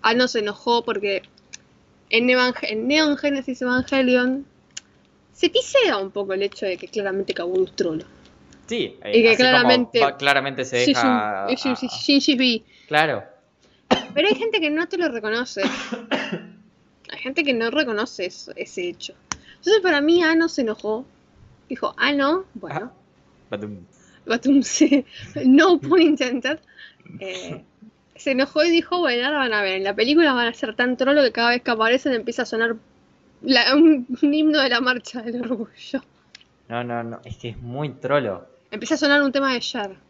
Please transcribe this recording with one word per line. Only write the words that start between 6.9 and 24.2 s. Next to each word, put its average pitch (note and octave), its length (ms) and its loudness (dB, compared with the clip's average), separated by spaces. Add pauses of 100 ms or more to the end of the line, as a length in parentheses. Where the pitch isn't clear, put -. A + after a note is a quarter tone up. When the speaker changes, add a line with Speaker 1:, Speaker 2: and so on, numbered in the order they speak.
Speaker 1:
Kaworu F#3 320 -2
es - 100 -18
trolo. E3+ 300 -4 (600)
Speaker 2:
Sí, - 360 -6
eh, G#3+ 140 2
Speaker 1:
Y A#3 60 6
que A3+ 80 6
Speaker 2:
así G#3+ 60 4
como B3+ 120 4
Speaker 1:
claramente B3 500 4
Speaker 2:
va, C#3 180 2
claramente C#3 480 2
se B2 200 0
Speaker 1:
sí, C#4 80 4
Speaker 2:
deja G#2+ 560 0
Speaker 1:
sí, B3+ 80 0
sí, C4+ 120 -4
Speaker 2:
a-, B3 60 0
Speaker 1:
sí, B3+ 140 -8
Shinji C#4 460 2
B. A#3+ 280 0 (240)
Speaker 2:
Claro. D3+ 360 0 (920)
Speaker 1:
Pero D#4 140 2
hay G#4+ 80 4
gente G#4+ 260 -4
que D#4 80 -2
no D#4+ 180 -4
te F#4 100 -8
lo E4+ 120 -2
reconoce. A#3 540 -6
<coughs> - 1500 -10
Hay - 80 -16
gente C#4 240 -4
que C#4 100 0
no A3+ 180 -2
reconoce A3+ 540 -4
eso, - 300 -14
ese F3+ 340 -10
hecho. - 240 -14 (440)
Entonces G4+ 240 2
para E4 200 2
mí E4+ 220 4
Ano E4 260 2
se - 120 -4
enojó. A3 440 -4 (640)
Dijo, - 280 -6
"Ah, C4+ 140 0
no, D4 420 0
bueno". F3+ 400 -10
Speaker 2:
Ah, - 40 -20 (520)
batum. G#2 280 -10 (480)